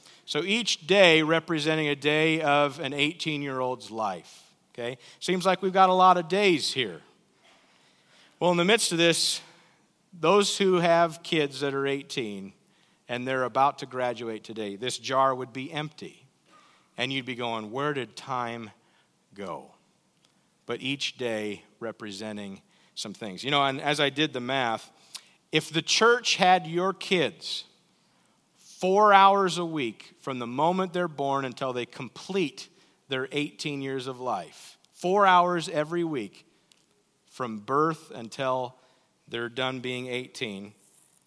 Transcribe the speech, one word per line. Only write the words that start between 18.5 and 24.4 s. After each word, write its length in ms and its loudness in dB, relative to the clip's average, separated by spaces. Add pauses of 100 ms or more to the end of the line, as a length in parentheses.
go?" 400 -12 (920)
But 140 -8
each 380 -6
day 440 -4 (160)
representing 840 -12 (320)
some 180 -10
things. 320 -12
You 60 -4
know, 140 2
and 160 -2
as 200 -2
I 80 2
did 240 -2
the 80 -6